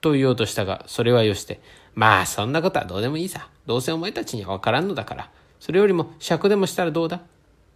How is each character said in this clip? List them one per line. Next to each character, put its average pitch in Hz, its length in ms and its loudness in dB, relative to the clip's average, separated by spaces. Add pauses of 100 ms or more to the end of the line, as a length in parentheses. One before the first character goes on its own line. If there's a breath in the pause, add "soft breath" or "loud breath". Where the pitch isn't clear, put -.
と 156 100 2
言 135 160 4
お 127 60 4
う - 20 -8
と 117 100 -2
し - 80 -6
た 107 100 -2
が、 95 220 -6
そ - 180 -2
れ 117 80 2
は 120 120 6
よ 104 100 4
し - 100 -8
て、 - 160 -12 (360 loud breath)
「ま 107 260 4
あ、 87 60 -2
そ 104 180 -4
ん 127 60 -4
な 160 100 0
こ 185 80 2
と 185 80 -2
は 101 80 -2
ど 90 120 -8
う 104 40 -2
で 123 80 0
も 151 80 -4
い 170 60 -4
い 185 60 -6
さ。 - 200 -14 (160)
ど 117 120 -2
う 131 40 -2
せ 160 100 -4
お 160 60 -4
前 180 140 -6
た - 120 -6
ち - 140 -10
に 98 80 -8
は 98 100 -4
分 92 60 -8
か 113 100 0
ら 131 80 2
ん 185 80 -2
の 196 60 -4
だ 110 120 -8
か - 100 -12
ら。 - 160 -14 (280 soft breath)
そ - 120 -10
れ 180 80 4
よ 208 80 6
り 190 60 4
も、 165 260 -2
酌 180 280 0
で 208 80 4
も 190 120 2
し - 80 -8
た 185 100 0
ら 160 60 -2
ど 165 140 0
う - 20 -2
だ？」 170 140 -8 (540)